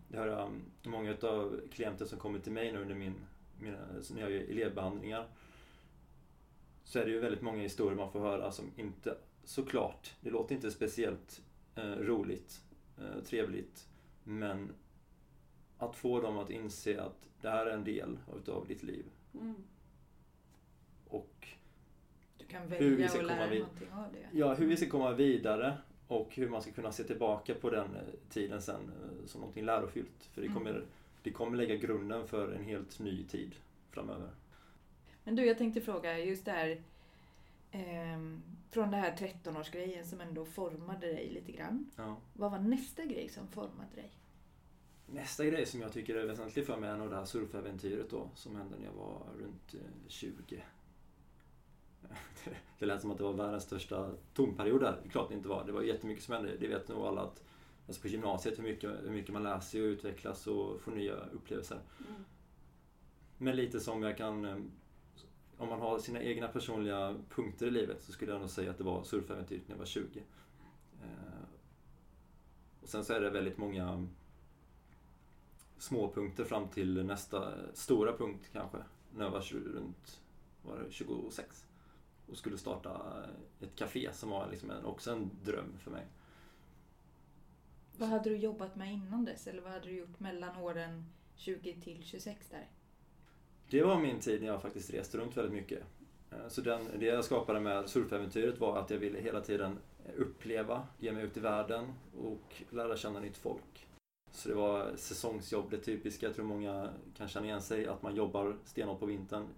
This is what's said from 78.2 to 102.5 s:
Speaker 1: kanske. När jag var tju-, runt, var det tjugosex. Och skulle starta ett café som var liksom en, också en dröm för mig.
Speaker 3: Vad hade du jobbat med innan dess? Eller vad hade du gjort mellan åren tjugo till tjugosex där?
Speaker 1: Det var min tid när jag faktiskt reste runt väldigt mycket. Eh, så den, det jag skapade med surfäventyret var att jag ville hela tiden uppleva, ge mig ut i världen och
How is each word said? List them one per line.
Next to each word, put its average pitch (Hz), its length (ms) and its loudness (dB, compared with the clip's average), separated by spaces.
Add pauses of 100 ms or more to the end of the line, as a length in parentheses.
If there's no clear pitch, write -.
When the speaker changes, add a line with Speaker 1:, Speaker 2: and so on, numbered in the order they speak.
Speaker 1:
kanske. 95 260 -4 (380)
När 107 80 0
jag 95 60 2
var 95 100 0
tju-, - 340 -4
runt, - 460 -8 (420)
var 110 160 -8
det - 140 -6
tjugosex. - 720 -6 (640)
Och 120 60 -10
skulle 101 220 -4
starta - 640 -6 (360)
ett 101 160 -10
café 110 360 -2
som 110 180 -6
var 98 200 0
liksom 104 200 -6
en, 104 140 -6
också - 280 -4
en 110 180 0 (140)
dröm 98 340 -2
för - 120 -10
mig. - 160 -8 (1900)
Speaker 3:
Vad 226 100 2
hade 220 220 4
du 214 60 4
jobbat 208 400 0
med 190 160 -4
innan 202 320 0
dess? - 220 -4
Eller 185 160 -8
vad 185 100 -8
hade 180 160 -6
du 185 80 -6
gjort 175 240 -10
mellan 180 360 -6
åren 165 480 -4 (320)
tjugo 180 480 -4
till 170 200 -10
tjugosex 202 440 -10
där? - 200 -12 (1000)
Speaker 1:
Det 139 120 8
var 185 180 10
min 123 200 4
tid 107 200 4
när 110 80 0
jag 101 140 0
faktiskt 101 280 -6
reste - 280 -2
runt 120 180 -2
väldigt 104 160 2
mycket. 104 300 -2 (480)
Eh, 113 180 -8
så 123 120 -2
den, 117 280 2 (100)
det 113 80 4
jag 120 180 8
skapade 117 360 4
med 101 280 4
surfäventyret 110 720 4
var 104 180 6
att 95 120 0
jag 104 80 2
ville 101 220 0
hela 110 200 0
tiden 101 380 2 (380)
uppleva, 113 720 0 (120)
ge 113 140 0
mig 110 120 0
ut 104 120 -4
i 110 40 -2
världen 110 520 2 (280)
och - 500 -6